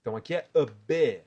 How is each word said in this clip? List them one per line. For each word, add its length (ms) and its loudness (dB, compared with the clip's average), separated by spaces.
Então 160 -8
aqui 180 -10
é 200 -6
a 120 4
B. 400 0